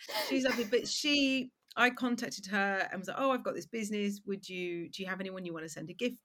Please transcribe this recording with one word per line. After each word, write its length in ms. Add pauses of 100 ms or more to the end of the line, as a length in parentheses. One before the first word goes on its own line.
(220)
she's 240
lovely. 200
But 220
she, 640 (240)
I 140
contacted 580
her 440
and 80
was 80
like, 120
"Oh, 120
I've 120
got 120
this 120
business. 580
Would 240
you, 400
do 140
you 60
have 120
anyone 240
you 80
wanna 160
send 200
a 40
gift 320